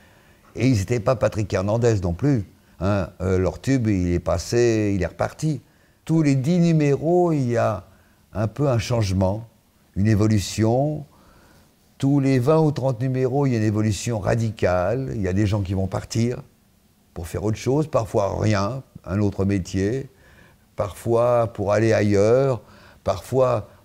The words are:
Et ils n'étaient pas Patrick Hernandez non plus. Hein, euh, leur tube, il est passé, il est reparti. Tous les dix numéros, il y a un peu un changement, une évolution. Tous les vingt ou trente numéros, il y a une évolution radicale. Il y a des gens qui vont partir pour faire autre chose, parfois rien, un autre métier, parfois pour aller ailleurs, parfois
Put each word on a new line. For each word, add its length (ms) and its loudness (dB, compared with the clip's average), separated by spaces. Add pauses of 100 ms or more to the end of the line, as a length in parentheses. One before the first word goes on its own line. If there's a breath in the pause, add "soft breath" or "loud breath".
(560 soft breath)
Et 120 0
ils 100 4
n'étaient 220 -2
pas 160 0
Patrick 380 -2
Hernandez 480 0
non 120 -2
plus. 320 0 (340 soft breath)
Hein, 300 -2 (120)
euh, 160 0
leur 240 -2
tube, 260 0
il 260 0
est 60 0
passé, 760 0
il 80 -2
est 40 -2
reparti. 540 -6 (440 soft breath)
Tous 180 2
les 120 2
dix 220 0
numéros, 720 2
il 200 0
y 60 0
a 280 -2 (480 soft breath)
un 140 -2
peu 220 -2
un 100 2
changement, 680 0 (480 soft breath)
une 120 0
évolution. 960 0 (920 soft breath)
Tous 200 2
les 200 2
vingt 200 4
ou 120 4
trente 280 -2
numéros, 460 0
il 80 0
y 20 0
a 40 0
une 40 0
évolution 540 0
radicale. 960 -2
Il 80 -6
y 60 -2
a 60 -2
des 120 2
gens 160 0
qui 140 -4
vont 100 -2
partir 560 -4 (720)
pour 140 -10
faire 160 -6
autre 140 -2
chose, 300 -2
parfois 540 -2
rien, 400 -2 (240)
un 140 -4
autre 260 0
métier, 640 -2 (640 soft breath)
parfois 800 0
pour 200 -2
aller 200 4
ailleurs, 680 4 (420 loud breath)
parfois 640 0 (180 loud breath)